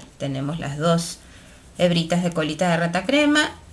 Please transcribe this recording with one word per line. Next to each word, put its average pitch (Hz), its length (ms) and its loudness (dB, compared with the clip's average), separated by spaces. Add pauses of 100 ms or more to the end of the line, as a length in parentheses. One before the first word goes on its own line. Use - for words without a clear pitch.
(180)
tenemos 139 420 -4
las 143 180 -6
dos 165 420 0 (580)
hebritas 175 460 2
de 175 80 0
colita 156 380 -2
de 170 80 2
rata 170 280 -2
crema 294 460 2 (220)